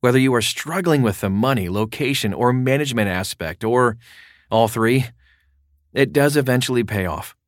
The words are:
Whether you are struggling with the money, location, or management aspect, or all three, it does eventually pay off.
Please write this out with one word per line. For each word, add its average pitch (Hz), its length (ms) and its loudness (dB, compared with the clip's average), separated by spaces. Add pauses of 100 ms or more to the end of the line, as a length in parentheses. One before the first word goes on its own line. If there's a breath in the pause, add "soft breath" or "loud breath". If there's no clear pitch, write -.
Whether 127 180 4
you 131 160 2
are 117 80 2
struggling 160 580 -2
with 110 220 0
the 101 80 -2
money, 107 400 0
location, 110 640 -4
or 123 180 2
management 127 560 0
aspect, 90 560 -6
or 117 320 2 (540 loud breath)
all 113 180 4
three, 117 380 0 (880)
it 139 180 2
does 147 240 2
eventually 127 480 0
pay 104 220 -4
off. 76 280 -8 (140)